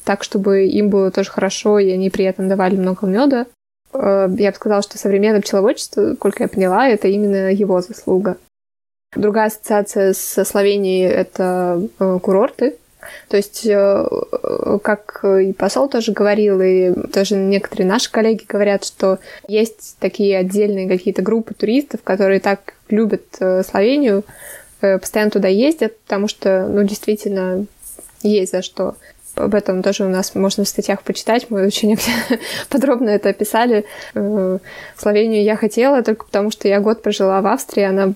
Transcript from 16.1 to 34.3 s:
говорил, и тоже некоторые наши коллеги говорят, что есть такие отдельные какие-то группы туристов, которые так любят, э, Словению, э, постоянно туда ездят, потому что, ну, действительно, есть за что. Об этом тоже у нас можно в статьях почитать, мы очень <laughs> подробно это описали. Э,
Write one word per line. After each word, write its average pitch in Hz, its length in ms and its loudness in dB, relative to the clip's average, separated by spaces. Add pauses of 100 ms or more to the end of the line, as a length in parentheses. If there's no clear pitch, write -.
говорил, 208 480 2
и 185 320 2 (200)
тоже 196 240 0
некоторые 196 500 0
наши 202 240 0
коллеги 220 380 0
говорят, 202 360 0
что 190 340 -2 (280)
есть 214 540 -4
такие 196 380 0
отдельные 190 500 0
какие-то 190 340 -2
группы 220 320 -2
туристов, 226 480 -2
которые 190 380 2
так 196 340 -2 (140)
любят, 208 520 -2
э, 185 220 0
Словению, 208 640 0 (560)
э, 196 180 2
постоянно 214 320 -2
туда 196 180 0
ездят, 220 520 0
потому 208 280 -4
что, 190 400 0
ну, 202 140 2
действительно, 202 840 -2 (560)
есть 208 300 2
за 185 100 -2
что. - 340 -6 (380)
Об 208 200 0
этом 196 280 0
тоже 202 220 0
у 190 40 0
нас 185 260 -2
можно 196 300 0
в 196 40 -2
статьях - 340 -4
почитать, - 480 -2
мы 196 160 0
очень 208 320 0 (340)
<laughs> - 380 -6
подробно 247 400 2
это 202 180 2
описали. 214 560 2 (300)
Э, 202 440 -2 (380)